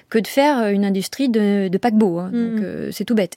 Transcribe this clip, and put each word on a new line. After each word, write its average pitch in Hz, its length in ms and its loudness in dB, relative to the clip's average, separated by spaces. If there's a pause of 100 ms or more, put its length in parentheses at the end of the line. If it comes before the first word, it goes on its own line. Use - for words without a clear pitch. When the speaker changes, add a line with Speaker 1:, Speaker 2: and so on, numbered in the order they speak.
(100)
Speaker 1:
que 226 100 2
de 190 80 -2
faire, 277 320 2
euh, 214 100 0
une 202 140 0
industrie 196 440 -2
de, 202 380 2
de 180 100 0
paquebot, 214 440 2
hein. 185 120 -8
Speaker 2:
Mm. 233 220 -2
Speaker 1:
Donc, 214 80 -2
euh, 80 300 -6
c'est - 120 -8
tout 226 120 0
bête. 190 200 0